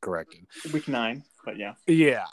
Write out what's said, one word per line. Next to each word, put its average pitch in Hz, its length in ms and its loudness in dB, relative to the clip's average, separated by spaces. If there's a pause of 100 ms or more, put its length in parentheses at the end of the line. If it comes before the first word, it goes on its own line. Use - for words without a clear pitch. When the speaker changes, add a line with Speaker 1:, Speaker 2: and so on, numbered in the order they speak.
Speaker 1:
corrected." 85 460 -8 (260)
Speaker 2:
Week 156 140 -4
nine, 123 380 -4 (200)
but - 120 -10
yeah. 104 180 -10 (120)
Speaker 1:
Yeah, 147 460 4